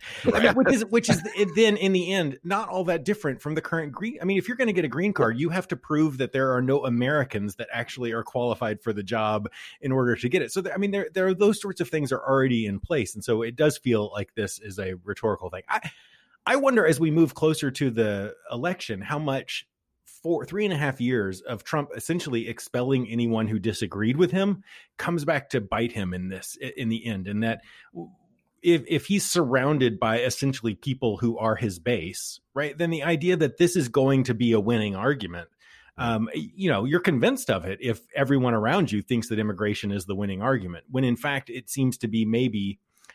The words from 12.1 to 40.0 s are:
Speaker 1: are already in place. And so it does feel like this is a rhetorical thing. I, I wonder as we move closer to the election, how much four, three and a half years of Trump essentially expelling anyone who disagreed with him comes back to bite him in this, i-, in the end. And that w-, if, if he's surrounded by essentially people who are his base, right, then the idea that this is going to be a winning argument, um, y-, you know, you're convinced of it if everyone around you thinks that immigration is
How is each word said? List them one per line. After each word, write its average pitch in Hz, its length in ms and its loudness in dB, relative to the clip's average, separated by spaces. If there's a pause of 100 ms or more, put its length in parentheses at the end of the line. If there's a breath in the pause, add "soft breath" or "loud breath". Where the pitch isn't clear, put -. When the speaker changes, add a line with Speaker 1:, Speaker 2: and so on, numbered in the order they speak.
Speaker 1:
are 127 100 0
already 131 440 4
in 98 140 -2
place. 139 340 -2
And 104 100 -10
so 113 180 2
it 117 140 -4
does 151 220 4
feel 110 340 2
like 101 220 -8
this 104 240 -4
is 101 200 -12
a 95 160 -6 (100)
rhetorical 98 460 -2
thing. 92 180 -10
I, 170 220 -4 (560 loud breath)
I 254 100 4
wonder 254 300 4
as 151 140 4
we 165 100 4
move 160 240 4
closer 156 360 0
to 135 200 0
the 104 440 0 (180)
election, 120 480 -4
how 143 180 -6
much 135 480 -4 (380)
four, 160 400 -2
three 196 200 -2
and 190 100 2
a - 20 0
half 139 240 0
years 110 420 0
of 117 220 -8
Trump 147 320 -2
essentially 123 520 -2
expelling 123 600 -2
anyone 113 380 0
who 107 120 -2
disagreed 107 580 0
with 175 140 4
him 196 320 0 (360 loud breath)
comes 170 260 -2
back 143 260 0
to 127 100 0
bite 113 320 -2
him 95 200 -4
in 90 160 -6
this, 92 340 -12
i-, 131 140 -10
in 123 120 -4
the 113 180 -4
end. 98 220 -6
And 104 160 -2
that 113 160 -2 (320 loud breath)
w-, - 180 -14 (520)
if, 170 260 4
if 156 180 0
he's 196 180 0
surrounded 131 760 2
by 113 200 2
essentially 127 540 -2
people 120 440 -2
who 117 200 0
are 110 180 2
his 98 220 -4
base, 92 600 -4 (140)
right, 147 220 -4
then 170 140 0
the 156 140 -2
idea 170 320 2
that 151 220 0
this 175 180 4
is 135 120 2
going 135 360 4
to 123 100 0
be 117 180 4
a 110 80 6
winning 107 360 0
argument, 95 520 -4 (480 loud breath)
um, 117 380 0
y-, 220 200 -6
you 190 160 0
know, 104 140 2
you're 151 160 2
convinced 185 500 0
of 92 140 0
it 95 160 -6
if 120 200 -4 (140)
everyone 131 400 2
around 117 380 2
you 104 100 0
thinks 117 260 -2
that 107 100 0
immigration 104 540 -2
is 98 140 -4